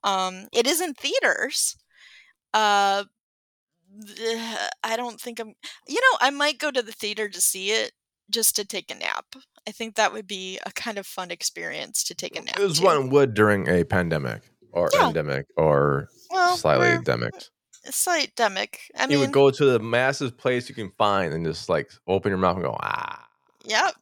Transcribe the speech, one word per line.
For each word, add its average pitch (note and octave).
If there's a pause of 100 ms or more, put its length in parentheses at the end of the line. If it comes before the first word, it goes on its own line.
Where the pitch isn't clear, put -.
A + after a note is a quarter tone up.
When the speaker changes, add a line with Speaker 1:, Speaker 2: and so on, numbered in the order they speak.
Speaker 1:
Um, F#3+
it A#3+
is D4+
in D#4+
theaters. - (800)
Uh, G3+ (1000)
th-, A3+ (260)
I A3+
don't A#3+
think A#3
I'm, A3 (340)
you C#4+
know, B4
I C4
might C#4+
go D4
to B3+
the G#3+
theater G#3
to F3+
see F#3+
it A3 (380)
just A3+
to G#3
take -
a -
nap. - (400)
I G#3+
think A3+
that G#3+
would G#3+
be F#3
a -
kind G#3+
of G3
fun F3+
experience -
to -
take -
a E3
nap -
Speaker 2:
As G3
Speaker 1:
to. E3
Speaker 2:
one C#3+
would C3+
during G#2
a F2
pandemic D#2+ (300)
or F2
Speaker 1:
Yeah. C#5
Speaker 2:
endemic D2 (100)
or D2 (220)
Speaker 1:
Well, F4+
Speaker 2:
slightly D#2
Speaker 1:
we're, F4
Speaker 2:
endemic. A#1+
Speaker 1:
uh, - (500)
slight D#4
demic. G3+ (180)
I -
Speaker 2:
You C#3+
would C3+
Speaker 1:
mean C#3
Speaker 2:
go C#3
to C#3
the B2
massive A#2+
place B2
you -
can G#2
find G2
and E2
just, D#2
like, - (160)
open F#2+
your F#2
mouth F#2
and F2
go, C2
"Ah." - (360)
Speaker 1:
Yep. B3+